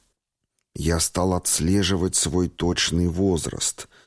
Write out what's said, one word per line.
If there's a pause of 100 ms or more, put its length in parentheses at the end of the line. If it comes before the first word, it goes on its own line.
(800)
Я
стал
отслеживать
свой
точный
возраст (200)